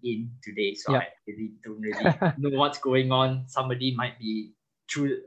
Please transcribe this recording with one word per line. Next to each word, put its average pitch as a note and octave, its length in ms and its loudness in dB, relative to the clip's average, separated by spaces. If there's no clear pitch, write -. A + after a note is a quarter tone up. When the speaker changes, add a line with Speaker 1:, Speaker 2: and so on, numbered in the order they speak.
Speaker 1:
in A#2 260 -2
today, G#2 320 -2
so - 180 -2
Speaker 2:
Yeah. B2+ 80 4
Speaker 1:
I G2 80 -4
really G#2+ 240 -8
don't A2 160 -12
really G#2+ 220 -4
Speaker 2:
<laughs> E3 360 4
Speaker 1:
know C#3 200 0
what's D3 200 2
going C3 320 2
on. C3 380 2
Somebody C3 480 -2
might A#2+ 240 -4
be A2 320 -6
through C#3 360 0